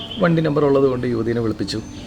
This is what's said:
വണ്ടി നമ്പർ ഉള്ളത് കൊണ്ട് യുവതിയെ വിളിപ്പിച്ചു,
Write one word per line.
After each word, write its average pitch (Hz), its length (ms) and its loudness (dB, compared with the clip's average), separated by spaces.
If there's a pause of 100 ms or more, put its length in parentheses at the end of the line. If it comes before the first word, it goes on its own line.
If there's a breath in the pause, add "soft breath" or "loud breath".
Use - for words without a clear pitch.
(240)
വണ്ടി 165 240 4
നമ്പർ 147 220 2
ഉള്ളത് 139 240 4
കൊണ്ട് 123 200 -2
യുവതിയെ 113 340 0
വിളിപ്പിച്ചു, 107 340 -4 (260)